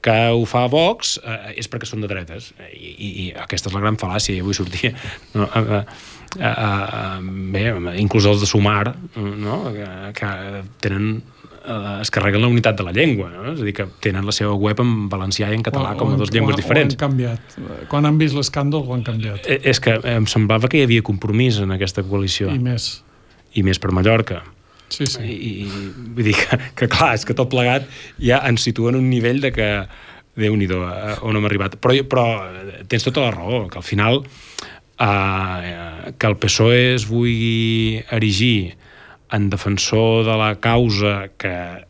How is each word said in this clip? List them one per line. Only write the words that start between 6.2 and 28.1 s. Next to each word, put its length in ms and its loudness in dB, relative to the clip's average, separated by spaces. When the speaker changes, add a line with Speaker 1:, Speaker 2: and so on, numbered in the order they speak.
Speaker 1:
eh, 160 -6
eh, 640 -4
bé, 80 0
inclús 320 4
els 160 4
de 0 -
Sumar, 480 2
no? 460 -4
Que, 160 -10
que 480 -8
tenen, 240 0
eh, 400 -6
es 100 -4
carreguen 300 4
la 80 4
unitat 260 4
de 80 -4
la 80 -6
llengua, 400 2
no? 160 -10
És 140 -6
a 20 -2
dir, 80 -2
que 140 -6
tenen 240 0
la 80 -2
seva 180 0
web 300 0
en 260 0
valencià 400 -2
i 80 0
en 80 -2
català 300 -2
Speaker 2:
Ho, 20 -6
Speaker 1:
com 140 2
a 20 2
Speaker 2:
ho 80 2
Speaker 1:
dos 80 0
Speaker 2:
han, 80 2
Speaker 1:
llengües 160 4
Speaker 2:
ho 60 0
han, 20 -4
Speaker 1:
diferents. 320 4
Speaker 2:
ho 60 -6
han 80 0
canviat. 520 -2
Quan 160 2
han 140 4
vist 180 2
l'escàndol, 480 -2
ho 80 -4
han 120 -2
canviat. 440 -4
Speaker 1:
Eh, 80 2
és 80 0
que 160 4
em 160 2
semblava 400 4
que 80 4
hi 80 6
havia 160 4
compromís 560 2
en 160 0
aquesta 320 -2
coalició. 480 0
Speaker 2:
I 80 0
més. 300 -2
Speaker 1:
I 80 2
més 160 2
per 80 0
Mallorca. 540 2
Speaker 2:
Sí, 160 -2
sí. 160 -6
Speaker 1:
I, 220 -6
i, 240 -8
vull 140 2
dir 100 4
que, 200 2
que, 80 2
clar, 320 4
és 80 -6
que 80 -2
tot 160 2
plegat 320 2